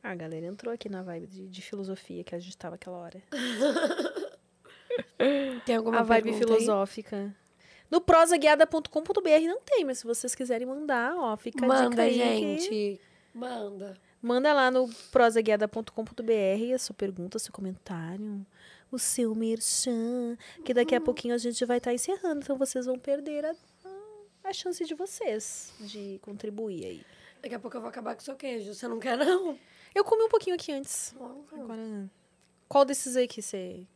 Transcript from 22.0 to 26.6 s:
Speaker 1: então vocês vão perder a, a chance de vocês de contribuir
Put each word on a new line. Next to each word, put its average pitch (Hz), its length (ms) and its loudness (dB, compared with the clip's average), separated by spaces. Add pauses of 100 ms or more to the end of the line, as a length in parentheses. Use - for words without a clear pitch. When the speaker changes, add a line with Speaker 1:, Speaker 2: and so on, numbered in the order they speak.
Speaker 1:
então 277 140 -2
vocês 262 300 -2
vão 254 100 -2
perder 294 480 -4
a, 330 100 -4 (880)
a 381 100 -4
chance 359 300 -6
de 311 120 -6
vocês 311 840 -6
de 202 440 -12
contribuir 208 640 -8